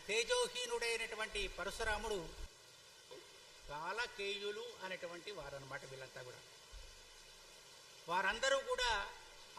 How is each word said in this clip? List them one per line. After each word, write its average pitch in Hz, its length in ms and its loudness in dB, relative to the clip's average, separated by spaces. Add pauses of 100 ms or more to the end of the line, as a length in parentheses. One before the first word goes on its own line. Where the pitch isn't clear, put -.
తేజోహీనుడైనటువంటి 440 1400 2
పరశురాముడు. 208 920 0 (1300)
కాలకేయులు 202 960 -2 (180)
అనేటువంటి 180 480 -6
వారన్నమాట 135 540 -6
వీళ్ళంతా 131 380 -10
కూడా. 123 140 -10 (1700)
వారందరూ 226 500 6
కూడా 480 500 4 (520)